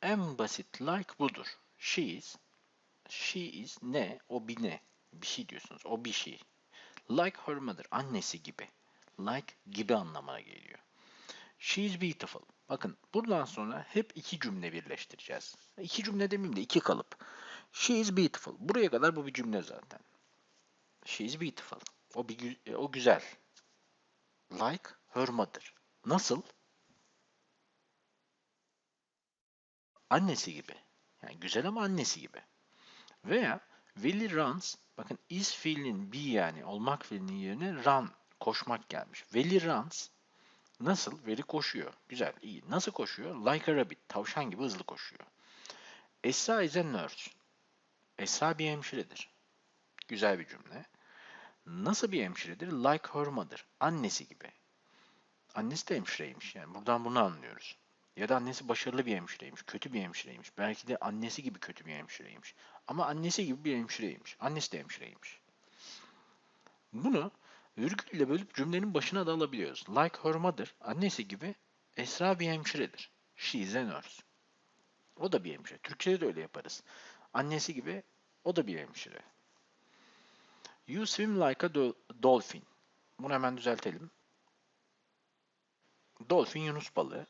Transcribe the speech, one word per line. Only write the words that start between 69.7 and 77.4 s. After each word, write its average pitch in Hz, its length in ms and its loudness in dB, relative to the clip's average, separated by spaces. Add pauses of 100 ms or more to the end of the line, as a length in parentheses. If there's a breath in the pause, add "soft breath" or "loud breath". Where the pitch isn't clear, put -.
Like 143 340 4
her 156 120 4
mother, 165 460 0
annesi 151 480 0
gibi 123 260 -6 (420)
Esra 175 440 2
bir 170 80 2
hemşiredir. 151 640 -2 (260)
She - 220 -2
is 98 180 0
a 127 80 2
nurse. - 380 -8 (920)
O 185 160 -2
da 113 120 4
bir 175 100 -6
hemşire. - 240 -14
Türkçe'de 185 420 0
de 160 60 0
öyle 85 140 -2
yaparız. - 420 -10 (520 loud breath)
Annesi 147 400 0